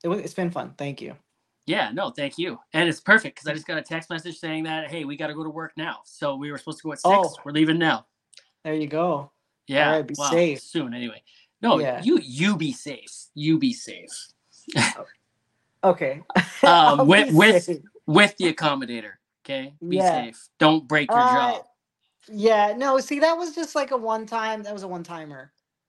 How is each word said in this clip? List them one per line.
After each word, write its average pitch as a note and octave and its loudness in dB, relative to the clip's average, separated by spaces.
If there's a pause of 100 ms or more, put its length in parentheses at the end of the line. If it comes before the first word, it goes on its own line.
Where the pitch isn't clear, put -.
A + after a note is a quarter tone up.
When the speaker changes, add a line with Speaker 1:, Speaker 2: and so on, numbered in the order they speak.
Speaker 1:
it E3+ -4
wa-, F3+ -2
it's - -8
been F3 -4
fun. C3+ -10
Thank C#3+ -10
you. C#3 -14 (500)
Speaker 2:
Yeah, D3+ -2
no, C#3+ -6
thank C#3 -8
you. D#3+ -6 (160)
And E3+ 2
it's - -2
perfect G3 2
'cause D3 -16
I D3+ -4
just D#3 -12
got D#3+ -6
a D3 -6
text E3 -10
message E3 -10
saying D#3+ -6
that, D#3 -8
"Hey, D#3+ -8
we C#3+ -10
gotta D3+ -6
go D#3 -10
to D#3 -10
work D#3 -12
now." F3 -10
So C#3+ -6
we D3 -10
were C#3+ -10
supposed D#3 -12
to - -18
go D3+ -8
at C#3 -14
six. F#3 4
Speaker 1:
Oh. C#3+ -10
Speaker 2:
We're C#3+ -12
leaving D#3 2
now. D3+ 0 (580)
Speaker 1:
There D#3 -6
you D3+ -4
go. D3+ -4 (360)
Speaker 2:
Yeah, C#3+ 2
Speaker 1:
All D#3 2
right, C#3 -4
be C#3+ -10
Speaker 2:
well, C#3+ -2
Speaker 1:
safe. E3 0
Speaker 2:
soon C3 -6
anyway. A#2+ -12 (400)
No, A#3 4
Speaker 1:
Yeah. C3 -4
Speaker 2:
you, D#4 4
you D3+ 0
be D3+ -4
safe. - -16 (240)
You D#3 2
be C3 0
safe. F#2 -16 (680)
<laughs> - 0 (880)
Speaker 1:
Okay. E3 0
<laughs> - -2
Speaker 2:
Um, D#3 8
Speaker 1:
I'll F3+ 4
Speaker 2:
with, F#3+ 8
Speaker 1:
be D#3+ 0
Speaker 2:
with, F#3 8
Speaker 1:
safe. E3 -6 (260)
Speaker 2:
with G3 6
the F3 0
accommodator, B2 -4 (320)
okay? C#3 -10 (120)
Be F3+ -2
Speaker 1:
Yeah. F3 0
Speaker 2:
safe. - -16 (100)
Don't D#3 4
break D3 0
your A#3 2
Speaker 1:
Uh, B3 4
Speaker 2:
jaw. A#3+ 0 (680)
Speaker 1:
yeah, G#3+ 2
no, C4 0
see, C#4 -6
that E4 2
was E4+ -6
just, D#4+ -6
like, C#4 -4
a B3+ -2
one A3 -4
time, A3 -6
that G#3 -12
was G3 -12
a G3 -10
one F3+ -10
timer. D3+ -16 (360)